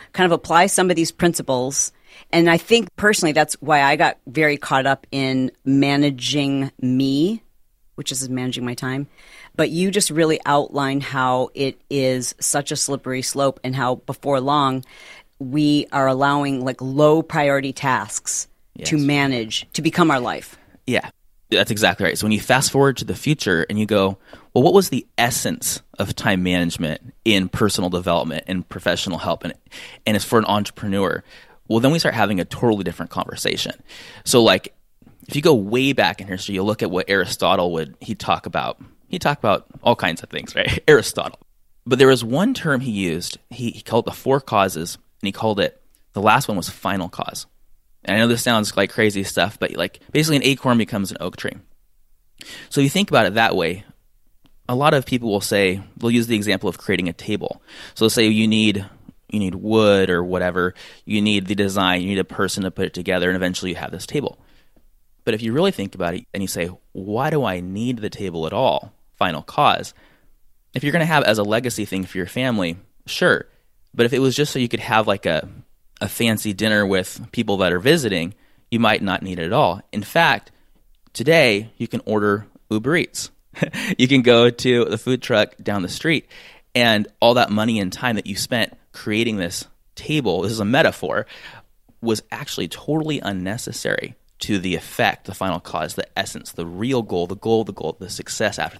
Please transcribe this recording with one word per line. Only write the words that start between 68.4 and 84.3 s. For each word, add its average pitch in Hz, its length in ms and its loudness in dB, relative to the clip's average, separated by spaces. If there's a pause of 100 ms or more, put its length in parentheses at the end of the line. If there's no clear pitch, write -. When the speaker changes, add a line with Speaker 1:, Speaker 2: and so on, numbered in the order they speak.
Speaker 2:
at 80 60 -6
all?" 101 400 0 (240)
Final 82 260 -2
cause. - 520 0 (800)
If - 100 -4
you're 143 80 -2
gonna 165 140 0
have 156 180 2
as 110 140 4
a 104 60 2
legacy 110 420 -2
thing 95 180 -4
for 92 140 -10
your 90 100 -4
family, 107 480 -2 (300)
sure. - 400 0 (480)
But 117 120 2
if 120 60 0
it 127 80 2
was 131 160 2
just 147 160 0
so 139 80 -4
you 120 80 0
could 110 140 -4
have, 110 260 2
like, 101 180 0
a, 80 220 0 (540)
a 101 80 -4
fancy 110 420 -2
dinner 104 340 0
with 95 460 -2
people 110 260 -2
that 92 140 2
are 87 80 0
visiting, 101 540 0 (360)
you 110 100 0
might 120 220 4
not 95 220 -2
need 92 160 -6
it 82 60 -4
at 92 80 -4
all. 104 280 2 (120)
In 104 100 -6
fact, 151 480 0 (640)
today 117 640 2
you 117 100 -6
can - 180 -8
order 104 400 0 (240)
Uber 120 280 0
Eats. - 340 -6 (240)
<laughs> - 140 -4 (280)
You 127 120 6
can 131 140 6
go 120 260 8